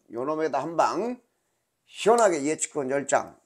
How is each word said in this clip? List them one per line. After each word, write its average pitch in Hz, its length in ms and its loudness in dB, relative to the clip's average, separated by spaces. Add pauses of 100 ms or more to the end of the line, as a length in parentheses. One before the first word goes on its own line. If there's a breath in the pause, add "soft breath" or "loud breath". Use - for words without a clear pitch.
(120)
요 120 120 -6
놈에다 151 380 -2
한 160 160 -6
방 151 440 0 (720)
시원하게 196 520 2
예측권 151 440 -4
열 135 180 -2
장, - 380 0